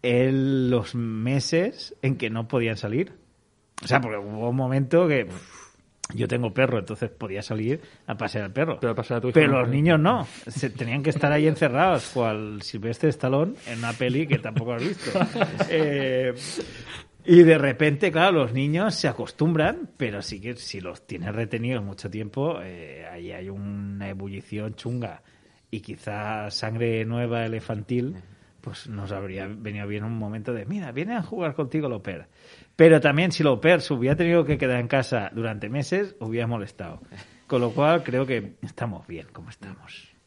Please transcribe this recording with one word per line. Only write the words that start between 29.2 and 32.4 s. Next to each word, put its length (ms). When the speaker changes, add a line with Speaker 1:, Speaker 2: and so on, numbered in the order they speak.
Speaker 1:
venido 400
bien 160
un 140
momento 360
de, 120
"Mira, 260
vienen 260
a 60
jugar 320
contigo 320
el 60
au 80
pair". 240